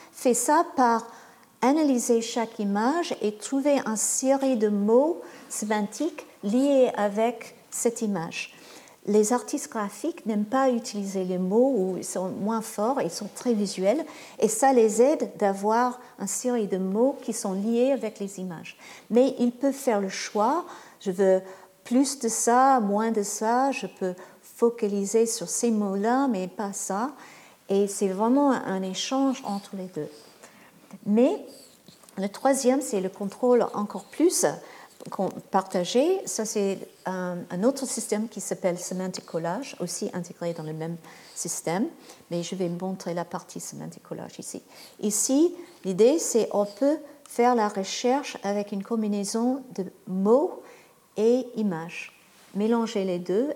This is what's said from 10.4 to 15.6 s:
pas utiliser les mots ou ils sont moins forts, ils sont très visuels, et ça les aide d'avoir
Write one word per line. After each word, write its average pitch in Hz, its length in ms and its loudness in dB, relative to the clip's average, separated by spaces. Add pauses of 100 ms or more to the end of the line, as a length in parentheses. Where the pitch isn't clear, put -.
pas 262 240 2
utiliser 202 540 -4
les 180 140 -2
mots 220 380 4
ou 185 220 0
ils - 80 -8
sont 185 240 -6
moins 214 320 -4
forts, 220 400 -2
ils 165 100 -2
sont 202 220 -10
très 247 200 -2
visuels, 208 500 0 (360)
et 226 80 2
ça 269 260 4
les 220 280 6
aide 269 360 2
d'avoir 214 600 0 (200)